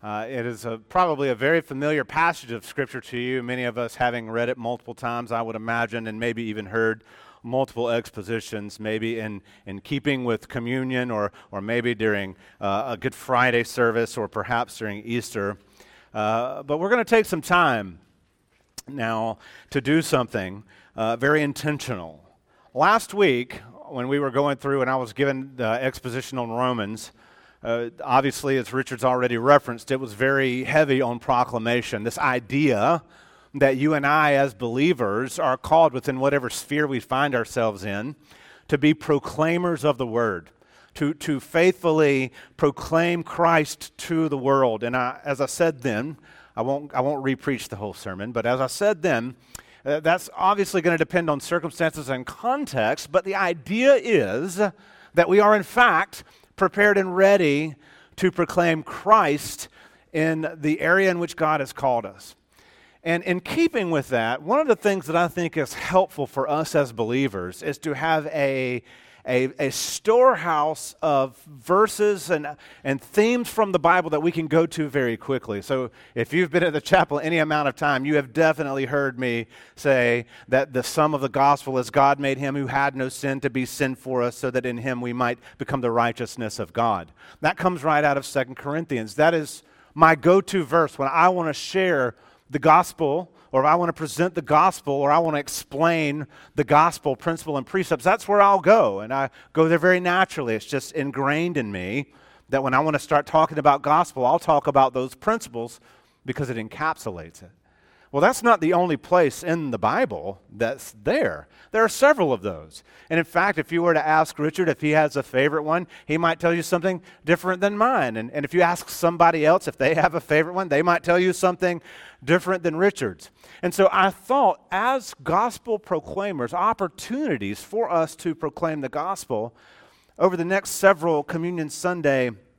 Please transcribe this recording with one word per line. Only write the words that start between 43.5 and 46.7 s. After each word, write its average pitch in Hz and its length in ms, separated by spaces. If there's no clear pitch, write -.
to 160 300
the 143 100
world. 127 460
And 120 100
I, 127 300
as 139 160
I 139 60
said 160 340
then, 127 380
I 117 80
won't, 139 320